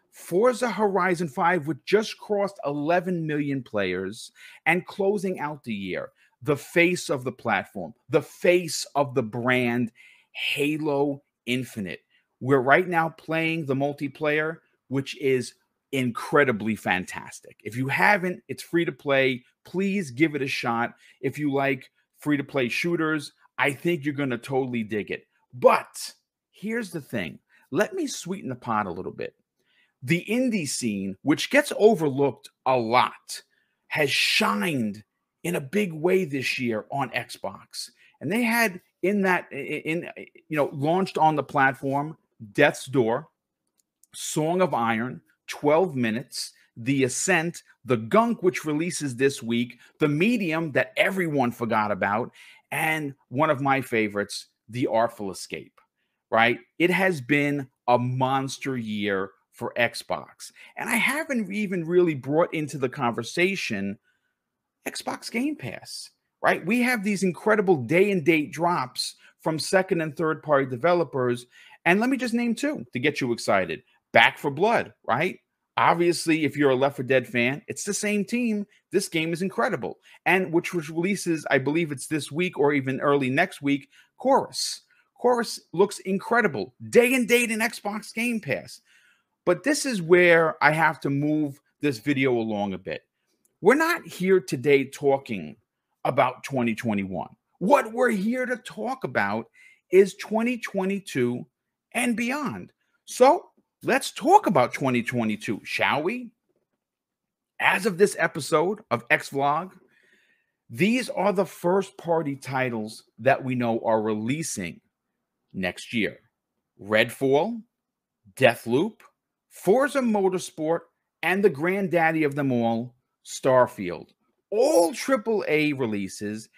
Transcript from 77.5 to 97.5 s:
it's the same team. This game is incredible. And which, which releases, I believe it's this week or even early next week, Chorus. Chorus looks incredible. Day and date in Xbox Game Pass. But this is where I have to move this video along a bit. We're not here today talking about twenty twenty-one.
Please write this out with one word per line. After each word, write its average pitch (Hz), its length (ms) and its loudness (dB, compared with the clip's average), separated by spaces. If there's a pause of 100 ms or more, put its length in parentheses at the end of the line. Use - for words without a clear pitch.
it's - 160 -10
the 202 80 -4
same 208 320 -2
team. 220 420 -2 (240)
This 196 160 0
game 165 240 -2
is 165 100 -4
incredible. 185 580 -4 (260)
And 175 260 2
which, 170 220 0
which 160 160 -4
releases, 165 600 -2
I 139 100 4
believe 147 340 0
it's 127 140 -10
this 156 220 -4
week 175 300 -4
or 147 140 4
even 135 260 -2
early 143 300 2
next 156 320 -2
week, 139 260 -2 (300)
Chorus. - 640 0 (320)
Chorus 240 480 0 (100)
looks 185 280 2
incredible. 196 760 -2 (160)
Day 240 240 6
and 254 120 0
date 240 260 2
in 214 80 -4
Xbox 214 540 -6
Game 226 280 -2
Pass. 98 400 -6 (640)
But 175 180 2
this 294 220 0
is 233 160 -2
where 165 600 6
I 147 100 8
have 156 280 2
to 151 100 -4
move 147 520 -2 (180)
this 139 200 -2
video 135 340 0
along 107 400 -2
a 90 40 -8
bit. 82 260 -10 (580)
We're 214 140 6
not 330 300 0
here 185 360 2
today 139 420 2
talking 135 720 -2 (480)
about 131 400 0
twenty 120 320 -2
twenty-one. 98 540 -4 (300)